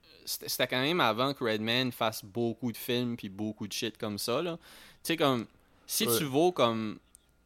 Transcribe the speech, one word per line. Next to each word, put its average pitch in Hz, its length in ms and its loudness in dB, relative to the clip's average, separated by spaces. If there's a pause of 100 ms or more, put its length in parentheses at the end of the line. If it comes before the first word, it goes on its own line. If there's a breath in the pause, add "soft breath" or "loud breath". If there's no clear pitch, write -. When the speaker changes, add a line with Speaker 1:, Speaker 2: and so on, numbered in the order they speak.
(260)
Speaker 1:
c'était, - 240 -8
c'était 127 180 0
quand 127 140 0
même 165 180 2
avant 127 340 2
que 135 120 -6
Redman 117 480 2
fasse 110 320 -2
beaucoup 117 480 -2
de - 40 -12
films 120 380 -2
pis 107 140 -10
beaucoup 107 380 -6
de - 60 -10
shit - 240 -4
comme 104 200 -6
ça, 120 240 -2
là. 175 160 -4 (460 loud breath)
Tu 165 100 -2
sais, - 40 0
comme, 131 280 2 (420)
si - 180 0
Speaker 2:
Ouais. 117 120 2
Speaker 1:
tu 170 80 0
vaux 147 260 4
comme 113 480 0 (460)